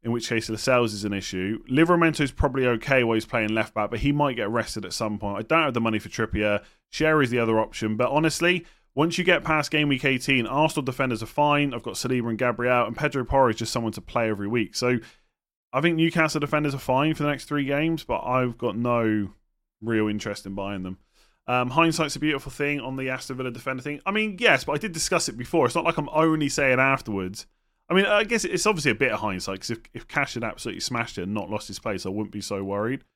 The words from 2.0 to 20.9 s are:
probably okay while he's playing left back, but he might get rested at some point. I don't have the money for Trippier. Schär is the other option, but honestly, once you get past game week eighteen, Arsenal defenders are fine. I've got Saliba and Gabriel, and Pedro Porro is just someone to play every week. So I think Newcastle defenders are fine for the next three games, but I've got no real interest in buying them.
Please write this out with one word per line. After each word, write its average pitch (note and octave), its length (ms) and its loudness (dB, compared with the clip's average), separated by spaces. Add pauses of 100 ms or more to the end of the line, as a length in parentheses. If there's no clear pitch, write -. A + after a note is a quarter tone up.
probably C3+ 340 0
okay B2 380 2
while A2+ 100 2
he's A2 100 2
playing A2 300 -2
left A2 180 -2
back, G#2 160 -2
but A#2 120 -4
he C#3+ 100 2
might C#3+ 240 2
get G#2+ 160 -2
rested A2 340 -2
at F2+ 80 -10
some G#2+ 240 -4
point. G2+ 220 -6
I A2+ 40 -6
don't D#3+ 200 2
have C#3+ 120 0
the A#2+ 60 2
money A2 200 0
for G#2 80 -14
Trippier. G#2+ 560 -2 (280)
Schär D#3 300 4
is B2 80 2
the A#2+ 80 2
other A2+ 220 4
option, A2 360 -2
but B2 140 2
honestly, E3 560 2 (300)
once E3 200 2
you F3+ 60 0
get F3 220 4
past D3+ 260 0
game D3+ 160 2
week C#3 180 0
eighteen, C3 400 2
Arsenal D3 380 0
defenders B2+ 400 -2
are A2 40 -10
fine. D3 460 2
I've A#2 120 -8
got G2 100 -8
Saliba B2 360 0
and A2+ 60 -2
Gabriel, A#2+ 480 2
and A2+ 120 -6
Pedro C#3 280 -2
Porro C3 260 4
is G#2+ 40 0
just - 180 -6
someone A2+ 200 -2
to - 80 -10
play A#2 280 -2
every G2+ 200 -4
week. A2+ 260 -2
So B2 240 2 (760)
I C3 80 0
think E3+ 140 2
Newcastle D#3+ 460 2
defenders D3 340 0
are C#3 40 -6
fine C#3 360 2
for D3+ 80 -4
the D3 80 0
next C#3 140 -6
three C#3+ 200 -2
games, D3+ 380 0
but A2+ 220 -4
I've B2 340 0
got G#2+ 180 -2
no A2+ 540 0 (500)
real G#2+ 280 0
interest G#2 380 -6
in G2 100 -8
buying G2 260 -6
them. F#2 160 -8 (480)